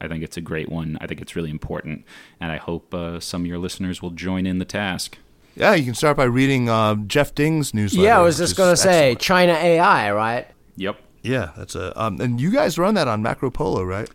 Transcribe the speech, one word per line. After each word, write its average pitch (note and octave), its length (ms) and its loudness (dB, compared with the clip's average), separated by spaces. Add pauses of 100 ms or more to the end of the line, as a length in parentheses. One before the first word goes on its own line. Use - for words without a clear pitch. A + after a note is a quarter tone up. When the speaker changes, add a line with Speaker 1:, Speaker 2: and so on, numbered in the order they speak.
Speaker 1:
I E2 80 -10
think D#2+ 160 -8
it's - 120 -14
a F2 40 -8
great D#2+ 280 -6
one. D#2+ 320 -6
I - 60 -12
think - 140 -10
it's - 160 -14
really E2+ 140 -6
important. D#2 540 -10 (360)
And E2+ 100 -6
I D#2 60 -6
hope, E2+ 380 -10
uh, E2+ 260 -8
some F2+ 220 -8
of F2 40 -4
your F2 120 -6
listeners F2+ 420 -8
will F2+ 100 -8
join F#2 360 -4
in F#2 120 -2
the F2+ 60 -4
task. G2 540 -6 (360)
Speaker 2:
Yeah, - 200 4
you D#3 100 2
can B2 100 -4
start D3 220 2
by C#3+ 80 2
reading, B2+ 460 2
uh, A2 240 2 (120)
Jeff C#3+ 280 0
Ding's D3+ 400 0
newsletter, G#2+ 340 2
Speaker 3:
Yeah, A3+ 100 6
I F3+ 40 6
was E3 180 4
Speaker 2:
which F3 40 2
Speaker 3:
just E3+ 80 0
Speaker 2:
is E3 60 -2
Speaker 3:
gonna F3+ 180 6
say, E3+ 360 6
Speaker 2:
excellent. - 80 -4
Speaker 3:
China F3+ 320 4
A E3 260 4
I, E3 320 4
right? A2 360 -2 (300)
Speaker 1:
Yep. F#2+ 220 -6 (240)
Speaker 2:
Yeah, A2+ 340 -4
that's G2 200 -12
a, F2+ 160 -8 (100)
um, G2+ 180 -4
and A#2+ 200 -2
you D#3 100 0
guys C4+ 280 0
run F#3+ 160 2
that E3+ 120 2
on G#2+ 160 -2
Macro - 280 -2
Polo, D3 340 -2
right? F#2+ 300 -6